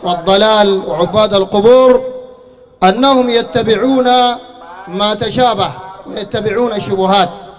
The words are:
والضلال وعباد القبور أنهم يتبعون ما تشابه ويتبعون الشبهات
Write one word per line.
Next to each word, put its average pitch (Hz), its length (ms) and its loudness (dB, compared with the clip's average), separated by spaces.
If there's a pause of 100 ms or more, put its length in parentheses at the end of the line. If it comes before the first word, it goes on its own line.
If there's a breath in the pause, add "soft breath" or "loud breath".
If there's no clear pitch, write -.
والضلال 196 840 2
وعباد 180 460 0
القبور 233 680 4 (840)
أنهم 247 460 2
يتبعون 233 800 0 (760)
ما 202 320 -2
تشابه 220 520 0 (360)
ويتبعون 214 680 -4
الشبهات 190 560 0 (300)